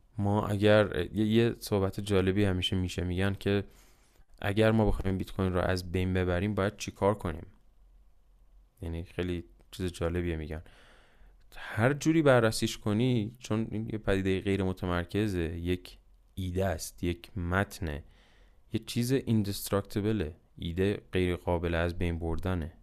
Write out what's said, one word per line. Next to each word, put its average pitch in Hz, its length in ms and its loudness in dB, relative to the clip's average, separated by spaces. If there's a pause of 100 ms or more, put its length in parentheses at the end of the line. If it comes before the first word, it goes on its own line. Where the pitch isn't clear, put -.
(180)
ما 101 280 2
اگر، 104 680 4
یه، 107 140 2
یه 113 340 4
صحبت 98 400 -2
جالبی 101 440 2
همیشه 92 320 0
می‌شه، 92 280 -2
می‌گن 92 300 0
که 101 300 0 (800)
اگر 107 280 4
ما 110 160 4
بخوایم 95 320 2
بیت 87 140 -6
کوین 92 200 0
رو 90 80 2
از 90 320 -2
بین 92 220 0
ببریم 92 400 0
باید 98 220 0
چی - 140 -8
کار 101 240 2
کنیم؟ 82 320 -6 (1400)
یعنی 85 220 -6
خیلی 90 400 -6 (260)
چیز 92 220 -6
جالبیه. 85 440 -2
می‌گن 78 260 -8 (920)
هر 120 360 0
جوری 156 300 2
بررسیش 113 560 4
کنی، 113 600 0
چون 110 320 -2
این 110 220 -6
یه 110 60 -6
پدیده 95 420 0
غیر 98 220 0
متمرکزه، 90 960 -2
یک 87 400 -4 (360)
ایده 92 320 -2
است، - 380 -6
یک - 340 -4
متنه، 87 680 -2 (680)
یه 107 140 -2
چیز 120 260 -2
ایندستراکتیبله، 101 1200 -2 (220)
ایده 92 440 -2 (120)
غیر 90 240 2
قابل 87 380 -2
از 85 240 0
بین 85 200 -2
بردنه 82 540 -2 (100)